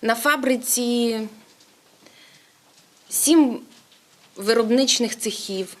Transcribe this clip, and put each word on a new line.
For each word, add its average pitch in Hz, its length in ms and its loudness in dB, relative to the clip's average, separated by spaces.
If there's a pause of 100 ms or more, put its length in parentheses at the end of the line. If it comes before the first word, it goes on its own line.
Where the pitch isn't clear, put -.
На 226 140 0
фабриці 240 1040 0 (1900)
сім 285 500 4 (760)
виробничних 226 840 0
цехів 190 640 -8